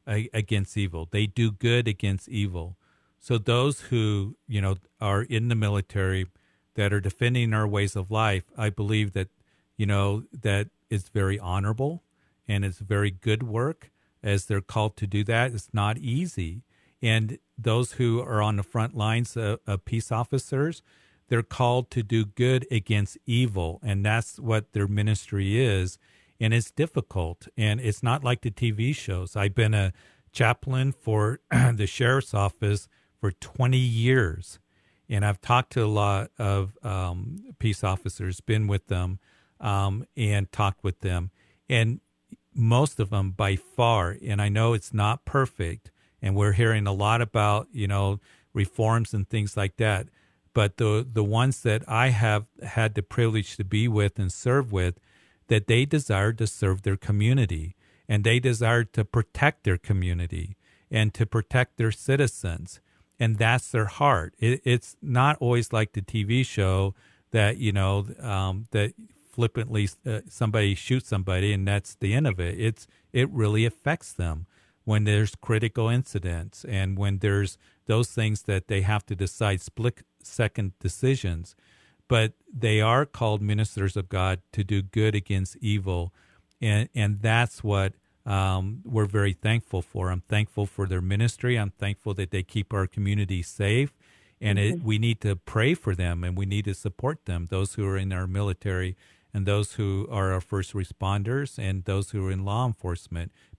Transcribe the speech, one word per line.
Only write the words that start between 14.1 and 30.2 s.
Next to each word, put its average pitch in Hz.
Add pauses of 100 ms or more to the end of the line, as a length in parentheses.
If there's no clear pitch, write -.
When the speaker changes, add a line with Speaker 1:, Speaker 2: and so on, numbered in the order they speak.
Speaker 1:
as 101
they're 98 (120)
called 107
to 104
do 104
that. 117
It's -
not 107
easy. 117 (400)
And 110 (180)
those 117
who 120
are 107
on 107
the 101
front 113
lines 113
of, 113
of 98
peace 113
officers, 135 (460)
they're 117
called 123
to 117
do 110
good 123
against 104
evil. 107
And 98
that's 110
what 110
their 101
ministry 104
is. 95 (400)
And 113
it's 117
difficult. 98 (100)
And 107
it's 107
not 131
like 123
the 117
T 117
V 117
shows. 90
I've 101
been 110
a 98 (400)